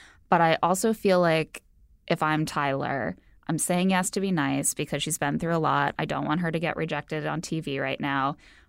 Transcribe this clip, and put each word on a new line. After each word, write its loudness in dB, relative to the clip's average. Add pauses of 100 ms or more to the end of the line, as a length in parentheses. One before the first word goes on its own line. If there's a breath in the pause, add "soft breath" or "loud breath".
(300 loud breath)
But 6
I 4
also 2
feel 4
like 2 (460)
if 0
I'm 2
Tyler, -2 (320 soft breath)
I'm 0
saying 2
yes 2
to -4
be 0
nice 0
because -4
she's -4
been 0
through -2
a 2
lot. 2
I 0
don't -4
want 0
her -2
to -2
get -2
rejected -4
on -4
T -4
V -6
right -4
now. -2 (320 soft breath)